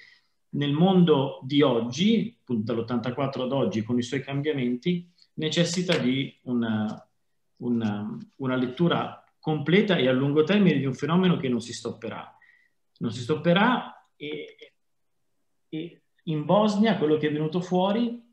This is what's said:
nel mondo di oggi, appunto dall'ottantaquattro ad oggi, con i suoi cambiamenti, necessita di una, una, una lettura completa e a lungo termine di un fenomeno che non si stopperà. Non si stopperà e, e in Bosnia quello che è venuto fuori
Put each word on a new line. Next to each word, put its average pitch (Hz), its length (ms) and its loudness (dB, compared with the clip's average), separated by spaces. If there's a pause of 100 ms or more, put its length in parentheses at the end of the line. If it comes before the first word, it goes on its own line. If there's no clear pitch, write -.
(500)
nel 143 240 -2
mondo 160 680 4
di 143 180 2
oggi, 139 800 2
appunto 117 340 -4
dall'ottantaquattro 123 680 -4
ad 123 100 -4
oggi, 110 300 0
con 120 140 -2
i 120 60 0
suoi 131 180 -6
cambiamenti, 139 880 -4 (260)
necessita 165 640 -2
di 131 460 -2
una, 113 640 -4 (500)
una, 110 600 -4 (200)
una 127 180 -4
lettura 127 680 -2 (160)
completa 160 560 2
e 127 120 2
a 131 40 4
lungo 143 320 2
termine 175 360 4
di 131 60 0
un 131 80 -2
fenomeno 165 440 2
che 131 120 -2
non 117 120 0
si 117 100 -10
stopperà. 104 640 -10 (640)
Non 113 140 -4
si 110 100 -8
stopperà 175 960 0
e, 151 400 -12 (1120)
e 165 320 -12 (220)
in 151 220 -4
Bosnia 208 520 4
quello 151 200 2
che 147 100 0
è 147 40 -2
venuto 156 300 -2
fuori 202 720 -2